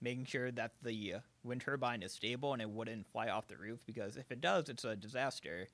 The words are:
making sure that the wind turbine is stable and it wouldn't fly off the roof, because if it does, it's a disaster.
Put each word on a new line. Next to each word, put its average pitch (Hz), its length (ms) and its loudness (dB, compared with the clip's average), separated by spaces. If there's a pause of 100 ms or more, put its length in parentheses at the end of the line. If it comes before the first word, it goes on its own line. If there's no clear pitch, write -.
making 123 260 0
sure 127 260 2
that 117 280 -2
the 107 340 0 (280)
wind 123 200 -2
turbine 123 420 2
is - 80 -4
stable 127 400 2
and 120 100 0
it 107 80 -2
wouldn't 110 380 -2
fly 113 220 2
off 107 180 2
the - 80 -10
roof, 110 280 -6
because 113 320 -4
if 131 140 -10
it 123 100 -4
does, 175 280 6
it's 123 160 -6
a 110 100 0
disaster. 107 800 -2